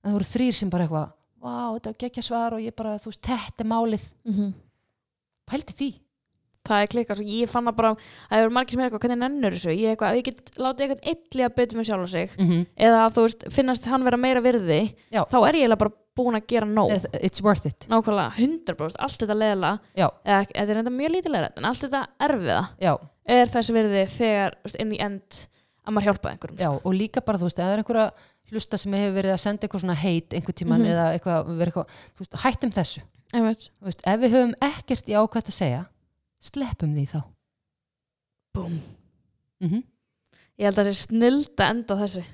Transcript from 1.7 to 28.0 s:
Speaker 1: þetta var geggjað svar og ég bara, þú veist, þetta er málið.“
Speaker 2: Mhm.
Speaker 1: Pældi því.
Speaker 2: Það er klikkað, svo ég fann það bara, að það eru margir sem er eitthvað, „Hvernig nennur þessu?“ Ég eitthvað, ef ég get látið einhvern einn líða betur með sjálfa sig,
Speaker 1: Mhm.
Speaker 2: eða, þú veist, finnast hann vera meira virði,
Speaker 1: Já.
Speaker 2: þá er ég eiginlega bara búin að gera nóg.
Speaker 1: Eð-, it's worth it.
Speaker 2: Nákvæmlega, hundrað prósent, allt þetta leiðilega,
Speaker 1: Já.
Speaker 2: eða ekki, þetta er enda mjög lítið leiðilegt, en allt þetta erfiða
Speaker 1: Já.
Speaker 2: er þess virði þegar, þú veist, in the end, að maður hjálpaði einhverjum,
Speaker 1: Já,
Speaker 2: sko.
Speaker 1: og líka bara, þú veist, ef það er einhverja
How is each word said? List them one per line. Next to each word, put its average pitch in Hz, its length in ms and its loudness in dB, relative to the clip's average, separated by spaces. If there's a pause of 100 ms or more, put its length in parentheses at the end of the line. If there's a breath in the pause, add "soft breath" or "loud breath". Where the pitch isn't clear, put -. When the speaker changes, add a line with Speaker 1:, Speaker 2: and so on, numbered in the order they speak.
Speaker 1:
þetta 233 140 -10
var 220 100 -14
geggjað 247 240 -8
svar 233 300 -2
og 220 80 -6
ég 226 140 -8
bara, 214 240 -6
þú - 120 -18
veist, - 100 -18
þetta - 380 -4
er 226 60 -4
málið.“ 226 400 0 (200)
Speaker 2:
Mhm. 202 280 0 (960)
Speaker 1:
Pældi 285 240 -8
því. 277 260 -6 (680)
Speaker 2:
Það 208 140 4
er 208 40 0
klikkað, 220 300 -4
svo 208 80 -6
ég 226 240 -2
fann 240 160 -2
það 226 100 -2
bara, 226 200 4
að - 20 -20 (320 loud breath)
það 220 140 4
eru 226 80 4
margir 254 200 0
sem 240 100 -2
er 254 80 0
eitthvað, 214 120 -6
„Hvernig 240 160 0
nennur 254 360 0
þessu?“ 175 200 -2
Ég 220 220 2
eitthvað, 208 160 0
ef 233 60 2
ég 247 60 0
get - 340 -10
látið 262 240 -2
einhvern 269 220 -2
einn 330 200 -4 (100)
líða 247 220 0
betur 233 240 0
með 226 100 -2
sjálfa 185 200 -2
sig, 185 280 -4
Speaker 1:
Mhm. 175 300 2 (100)
Speaker 2:
eða, 226 320 6
þú 226 160 2
veist, 226 260 -4
finnast 254 340 0
hann 262 180 0
vera 247 140 2
meira 254 240 2
virði, 208 520 2 (180 soft breath)
Speaker 1:
Já. 208 140 0
Speaker 2:
þá 240 240 6
er 311 60 2
ég 302 100 4
eiginlega 226 140 4
bara 208 120 2 (240)
búin 240 200 0
að 214 120 -4
gera 226 200 2
nóg. 208 240 2
Speaker 1:
Eð-, - 320 -2
it's - 180 -2
worth 208 240 4
it. - 240 -6
Speaker 2:
Nákvæmlega, 214 440 2
hundrað 269 440 0
prósent, 160 220 -6
allt 269 200 -6
þetta 214 160 -2
leiðilega, 202 440 0 (180 soft breath)
Speaker 1:
Já. 180 120 4 (160)
Speaker 2:
eða 202 200 4
ekki, - 80 -20
þetta 208 160 -2
er 214 80 0
enda 233 140 -2
mjög 277 200 -2
lítið 359 200 -2
leiðilegt, - 260 -2
en - 80 -6
allt 240 160 -2
þetta 269 260 -4 (120)
erfiða 190 500 0 (100)
Speaker 1:
Já. 170 180 2 (280)
Speaker 2:
er 247 220 6
þess 233 240 -2
virði 208 340 2
þegar, 208 460 0
þú - 120 -20
veist, 208 120 -12
in 220 140 -4
the 208 100 -6
end, - 480 -8 (400)
að 214 60 -4
maður 202 100 2
hjálpaði 196 340 0
einhverjum, - 220 -14
Speaker 1:
Já, 175 100 0
Speaker 2:
sko. 139 160 -2
Speaker 1:
og 185 80 0
líka 214 320 -2
bara, 208 140 0
þú - 80 -2
veist, 165 120 -4
ef 175 60 0
það 190 80 0
er 214 100 0
einhverja 220 280 2 (400 soft breath)